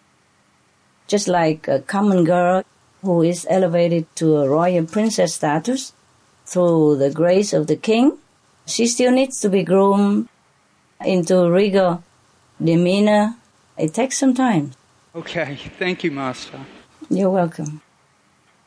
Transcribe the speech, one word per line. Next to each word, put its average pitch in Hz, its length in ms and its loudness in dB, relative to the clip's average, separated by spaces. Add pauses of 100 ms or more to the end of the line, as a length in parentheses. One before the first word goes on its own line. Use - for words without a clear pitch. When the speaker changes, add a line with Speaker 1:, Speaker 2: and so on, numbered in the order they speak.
(1080)
Speaker 1:
Just 202 200 -2
like 165 420 0
a 139 100 0
common 196 460 0
girl 180 380 2 (380)
who 175 200 0
is 170 280 -2
elevated 170 680 0
to 156 220 2
a 143 120 0
royal 170 360 0
princess 208 500 -2
status 160 580 -4 (520)
through 165 520 2
the 139 140 0
grace 175 420 0
of 156 140 0
the 151 100 0
king, 233 400 2 (480)
she - 220 -2
still 247 240 0
needs 262 280 0
to 214 100 0
be 190 140 0
groomed 196 640 2 (800)
into 180 440 2
regal 185 540 0 (580)
demeanor. 202 760 2 (420)
It 160 160 -4
takes 262 240 -2
some 262 160 2
time. 214 380 0 (440)
Speaker 2:
Okay, 160 420 -8 (220)
thank 185 240 -4
you, 170 80 -2
Master. 135 480 -10 (500)
Speaker 1:
You're 190 200 0
welcome. 165 520 -4 (840)